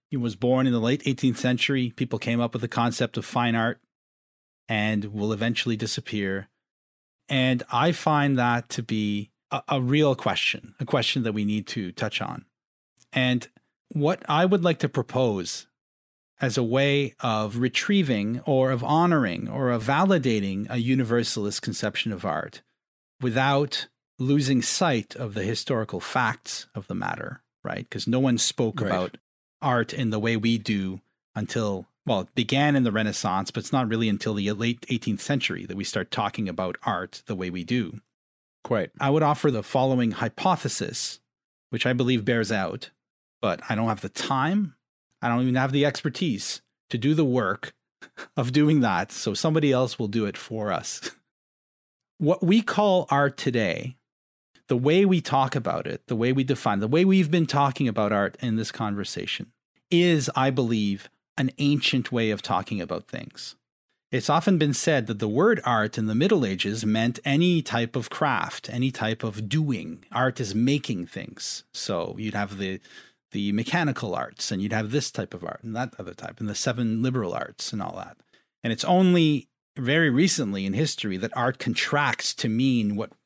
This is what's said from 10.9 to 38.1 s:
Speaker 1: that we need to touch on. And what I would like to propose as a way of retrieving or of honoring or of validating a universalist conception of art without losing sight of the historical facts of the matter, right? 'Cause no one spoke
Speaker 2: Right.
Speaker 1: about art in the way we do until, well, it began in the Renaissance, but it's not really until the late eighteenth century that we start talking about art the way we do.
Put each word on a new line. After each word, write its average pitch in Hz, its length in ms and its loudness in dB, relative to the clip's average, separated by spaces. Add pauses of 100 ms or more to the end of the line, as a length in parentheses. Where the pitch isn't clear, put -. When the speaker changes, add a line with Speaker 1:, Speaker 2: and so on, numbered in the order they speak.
Speaker 1:
that 113 100 0
we 107 120 0
need 104 240 -2
to 92 240 -6
touch - 280 -4
on. - 260 -8 (640)
And 127 360 2 (420)
what 147 380 0
I 156 160 4
would 185 200 4
like 170 160 2
to 147 80 2
propose 120 800 -2 (720)
as 123 160 0
a 131 60 4
way 139 560 2
of 110 380 -2
retrieving 123 920 0
or 131 240 4
of 120 140 -2
honoring 151 640 2
or 127 220 -2
of 117 120 0
validating 123 880 2
a 123 60 -6
universalist 117 840 0
conception 110 500 -4
of 95 120 -8
art 78 380 -6 (580)
without 135 680 0 (320)
losing 135 420 2
sight 131 540 0
of 117 180 -8
the 107 80 -4
historical 110 560 -2
facts - 680 -2 (100)
of 104 100 -10
the - 80 -8
matter, - 480 -6 (220)
right? - 260 -8
'Cause - 160 -8
no 123 140 2
one 127 180 4
spoke - 420 0
Speaker 2:
Right. 110 60 -2
Speaker 1:
about 92 320 -2 (420)
art 123 320 0
in 120 180 -2
the 107 100 0
way 117 160 2
we 117 220 2
do 98 420 -2 (340)
until, 104 540 -4 (180)
well, 110 140 0
it - 160 -10
began 139 400 2
in 131 80 4
the 113 80 2
Renaissance, 101 580 0
but 110 140 -6
it's - 80 -12
not 127 160 2
really 113 200 0
until 107 260 -2
the 101 180 -2
late 117 360 -4
eighteenth 113 320 -2
century 117 460 -2
that 92 100 -10
we 98 60 -6
start - 300 -4
talking 104 360 -2
about 90 360 -4
art 92 420 -6
the 107 80 -6
way 92 160 -4
we 87 140 -6
do. 110 360 -4 (640)